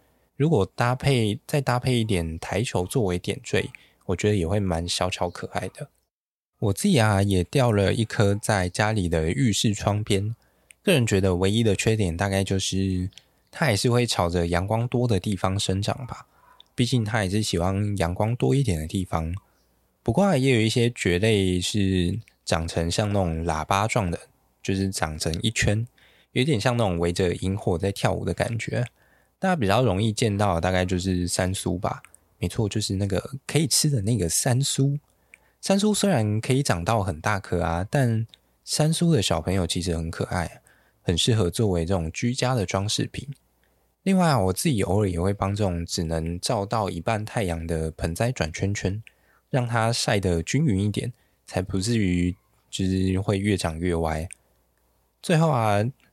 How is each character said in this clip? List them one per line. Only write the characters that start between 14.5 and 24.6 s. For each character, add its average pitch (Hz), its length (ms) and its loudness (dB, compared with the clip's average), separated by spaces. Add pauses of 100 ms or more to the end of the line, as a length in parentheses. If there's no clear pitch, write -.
光 113 200 0
多 123 200 0
的 107 120 2
地 104 160 -4
方 95 240 -2
生 95 220 -2
长 107 260 -4
吧， - 200 -14 (480)
毕 127 100 2
竟 120 180 0
它 107 200 -2
也 92 60 0
是 104 120 0
喜 101 160 -2
欢 98 400 0
阳 85 160 0
光 110 220 0
多 131 200 2
一 139 80 2
点 85 160 0
的 78 80 -6
地 95 160 -2
方。 82 320 -4 (680)
不 117 100 0
过 180 100 4
啊， 190 140 2
也 131 160 4
有 113 80 4
一 113 80 4
些 120 220 2
蕨 90 260 0
类 95 420 2
是 95 580 0 (280)
长 82 220 -2
成 82 220 -2
像 107 200 -2
那 101 60 -2
种 82 280 0
喇 78 220 -2
叭 98 220 2
状 104 220 0
的， 82 100 -4 (420)